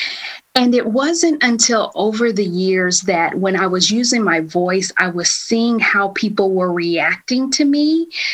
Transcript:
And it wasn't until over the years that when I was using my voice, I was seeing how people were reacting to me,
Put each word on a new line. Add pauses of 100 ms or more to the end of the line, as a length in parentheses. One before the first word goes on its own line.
(560)
And
it
wasn't
until
over
the
years
that
when
I
was
using
my
voice,
I
was
seeing
how
people
were
reacting
to
me, (260)